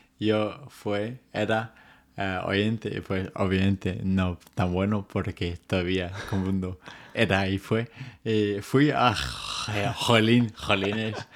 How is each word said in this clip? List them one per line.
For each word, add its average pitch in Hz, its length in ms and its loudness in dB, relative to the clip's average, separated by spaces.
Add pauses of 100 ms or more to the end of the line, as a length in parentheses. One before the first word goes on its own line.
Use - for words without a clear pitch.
(200)
yo 107 500 0
fue, 107 500 -6 (140)
era, 110 420 -2 (420)
eh, 95 260 -4
oyente, 104 540 0
y, 95 40 -6
pues, 95 340 -4
obviamente 95 680 2
no 95 360 0 (160)
tan 90 180 0
bueno 98 340 0
porque 87 500 -4 (100)
todavía 90 440 0 (180)
confundo. 95 500 -2 (340)
Era 98 340 2
y 98 120 0
fue. 113 300 -2 (340)
Eh, 104 380 0
fui 143 300 4
a 123 240 4
J-, - 680 -6
eh, 117 120 0
jolín, 117 600 4
jolines. 104 600 -2 (200)